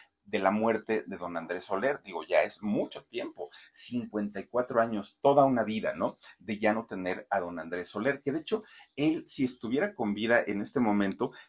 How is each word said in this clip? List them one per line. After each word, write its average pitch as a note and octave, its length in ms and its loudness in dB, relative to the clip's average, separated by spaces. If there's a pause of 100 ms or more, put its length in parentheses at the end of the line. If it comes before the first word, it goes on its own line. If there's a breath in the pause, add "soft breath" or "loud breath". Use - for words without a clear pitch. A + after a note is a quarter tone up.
(260 loud breath)
de G2+ 120 0
la G2 120 4
muerte A2 560 2
de F#2 120 -10
don E2+ 180 -8
Andrés E2+ 280 -6
Soler. A#2 380 -2
Digo, E2+ 220 -8
ya E2 200 4
es - 180 -4
mucho G#2+ 420 -2
tiempo, - 460 -8 (220 loud breath)
cincuenta G#2+ 680 -4
y F2+ 60 -10
cuatro A#2+ 340 0
años, A2+ 400 -2
toda C#3 240 8
una B2 200 4
vida, G2+ 300 -2
¿no? G2 240 -4 (200 loud breath)
De G#2+ 200 -6
ya G#2+ 140 4
no A2+ 140 -4
tener F#2+ 420 -6
a G2 120 0
don F2 180 -6
Andrés F2 300 -6
Soler, C3+ 340 -2
que C3+ 100 -4
de D#3+ 60 -2
hecho, G#3+ 240 -4 (340 loud breath)
él, D#3 300 2
si - 180 0
estuviera C3 500 -2
con G#2 200 0
vida A2 320 4
en G2+ 160 -2
este - 180 -2
momento, G#2 520 2 (160 loud breath)